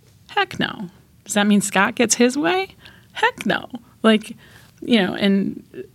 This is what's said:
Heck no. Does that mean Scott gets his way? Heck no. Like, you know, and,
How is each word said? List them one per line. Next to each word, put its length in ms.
Heck 320
no. 300
Does 100
that 120
mean 160
Scott 320
gets 200
his 220
way? 380
Heck 340
no. 220
Like, 320
you 220
know, 120
and, 480